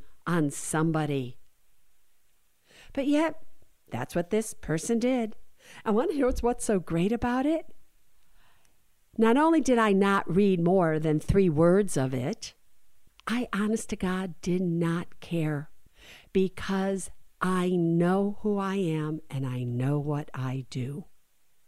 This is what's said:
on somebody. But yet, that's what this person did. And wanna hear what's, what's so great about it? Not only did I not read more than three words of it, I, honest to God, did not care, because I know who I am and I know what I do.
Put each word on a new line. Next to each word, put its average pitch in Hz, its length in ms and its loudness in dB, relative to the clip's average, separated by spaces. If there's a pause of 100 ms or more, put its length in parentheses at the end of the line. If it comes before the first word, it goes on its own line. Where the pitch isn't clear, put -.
(240)
on 160 260 2
somebody. 147 880 -2 (1500)
But 277 160 -2
yet, 311 340 2 (480)
that's 120 240 -8
what 170 160 -2
this 220 240 -2
person 165 460 -2
did. 240 340 -2 (500)
And 208 120 2
wanna 330 160 0
hear 269 140 0
what's, 254 180 -2
what's 240 200 -2
so 208 140 2
great 170 320 0
about 247 340 0
it? 320 300 -2 (1400)
Not 226 200 6
only 320 240 4
did 247 180 4
I 220 140 4
not 196 400 2
read 190 280 4
more 170 400 4
than 151 180 2
three 190 300 4
words 175 480 4
of 131 180 0
it, 123 400 -6 (720)
I, 233 260 -2
honest 214 360 -2
to 208 80 -4
God, 185 460 -4
did 185 200 0
not 170 560 -2
care, 151 520 -4 (600)
because 190 800 -2 (300)
I 185 300 2
know 180 680 2
who 208 180 0
I 196 160 -2
am 156 460 -2 (100)
and 135 160 -4
I 127 160 -4
know 127 380 0
what 147 340 -4
I 131 360 -6
do. 139 340 -6 (640)